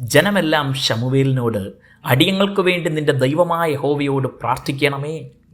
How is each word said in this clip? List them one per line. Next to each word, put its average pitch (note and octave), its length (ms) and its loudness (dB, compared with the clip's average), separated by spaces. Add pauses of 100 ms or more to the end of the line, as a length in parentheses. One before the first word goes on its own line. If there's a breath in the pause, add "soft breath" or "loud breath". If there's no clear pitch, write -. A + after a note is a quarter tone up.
ജനമെല്ലാം D#3 720 2
ശമൂവേലിനോട്, B2 960 0 (320 soft breath)
"അടിയങ്ങൾക്ക് F#3+ 580 2
വേണ്ടി F3 280 0
നിന്റെ D3+ 220 0
ദൈവമായ E3 600 2
യഹോവയോട് C#3 560 -2
പ്രാർത്ഥിക്കണമേ, C#3 1000 -4 (240)